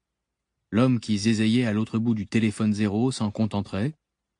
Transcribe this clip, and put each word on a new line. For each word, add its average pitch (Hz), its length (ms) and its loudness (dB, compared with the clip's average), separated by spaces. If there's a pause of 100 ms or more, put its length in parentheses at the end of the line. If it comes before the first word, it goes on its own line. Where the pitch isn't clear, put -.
(680)
L'homme 123 300 2
qui 107 180 -2
zézayait 110 480 2
à 113 60 -2
l'autre 110 260 -2
bout 117 160 0
du 104 140 -4
téléphone 110 460 0
zéro 107 380 0
s'en 107 200 -4
contenterait, 104 640 -4 (440)